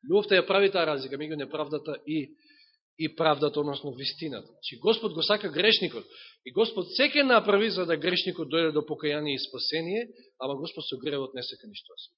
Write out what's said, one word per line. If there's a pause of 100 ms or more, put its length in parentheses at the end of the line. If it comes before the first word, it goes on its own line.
Љубовта
ја
прави
таа
разлика
меѓу
неправдата
и, (640)
и
правдата,
односно
вистината.
Значи,
Господ
го
сака
грешникот (400)
и
Господ
се
ќе
направи
за
да
грешникот
дојде
до
покаяние
и
спасение, (320)
ама
Господ
со
гревот
не
сака
ништо
да
се.